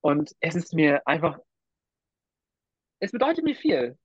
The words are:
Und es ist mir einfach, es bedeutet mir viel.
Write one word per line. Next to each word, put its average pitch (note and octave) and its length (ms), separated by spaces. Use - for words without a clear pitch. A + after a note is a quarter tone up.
Und D3 380
es E3 160
ist E3+ 180
mir D3 320
einfach, D3+ 320
es G3 140
bedeutet D#4 320
mir D4 100
viel. C3+ 500